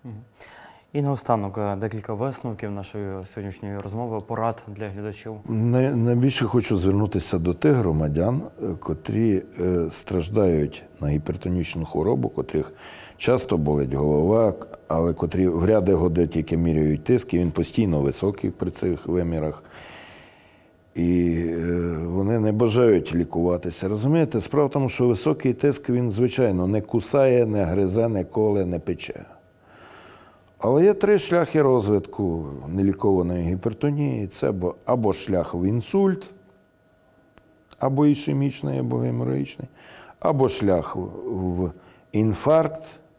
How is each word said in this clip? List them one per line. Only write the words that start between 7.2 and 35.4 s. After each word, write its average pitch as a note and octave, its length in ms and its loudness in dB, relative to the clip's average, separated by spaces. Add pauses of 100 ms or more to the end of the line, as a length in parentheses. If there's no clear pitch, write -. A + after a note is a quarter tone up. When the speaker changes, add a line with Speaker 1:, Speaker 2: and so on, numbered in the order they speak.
Speaker 2:
до E2+ 160 0
тих D3+ 180 2
громадян, F2 680 2 (200)
е, G#2+ 40 -4 (140)
котрі, G#2 600 0 (180)
е, F2 300 0
страждають F2 920 0 (180)
на D2 80 -2
гіпертонічну D#2+ 760 -2
хворобу, D#2 440 0
котрих - 440 -4 (440)
часто B2 420 0
болить C#2+ 340 0
голова, D#2+ 640 2 (340)
але E2 260 0
котрі F#2 340 0
в E2+ 160 0
ряди G2+ 300 4
годи E2+ 320 2
тільки E2 300 -2
міряють D#2 480 2
тиск, A#2+ 300 0
і F2 40 2
він F2 120 2
постійно E2+ 500 0
високий F#2+ 500 -2
при F2+ 200 -6
цих F2+ 360 -4
вимірах. E2 560 -2 (1300)
І, F2 420 2 (120)
е, E2+ 480 -2 (100)
вони G2 320 0
не G#2+ 140 2
бажають A2 600 4
лікуватися. F2 760 -2
Розумієте, B2 520 2
справа C#3 260 0
в - 40 -2
тому, C3+ 180 0
що B2 180 0
високий B2+ 480 2
тиск, - 360 0
він, B2 200 0
звичайно, G#2 560 2
не G#2 140 2
кусає, B2 680 2
не G#2 180 0
гризе, G2 440 2
не G2 160 -2
коле, G2+ 420 0
не F2 120 -4
пече. - 460 -8 (1300)
Але C#3 260 4
є G#3 100 6
три G3+ 240 4
шляхи E3 440 2
розвитку G2+ 840 2 (220)
нелікованої F#2 840 2
гіпертонії. B2 760 -2
Це - 220 -4
або, F2+ 260 -2 (100)
або A2+ 280 2
шлях F2+ 420 -2